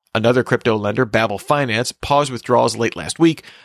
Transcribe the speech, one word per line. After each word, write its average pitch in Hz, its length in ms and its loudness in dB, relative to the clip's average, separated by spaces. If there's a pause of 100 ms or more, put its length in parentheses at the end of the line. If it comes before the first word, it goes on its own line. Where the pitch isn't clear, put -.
(160)
Another 117 260 2
crypto 117 320 0
lender, 104 300 0
Babel 110 340 -2
Finance, 127 540 -2
paused 143 400 -2
withdrawals 120 440 0
late 113 200 -2
last 80 240 -6
week, 165 240 2 (200)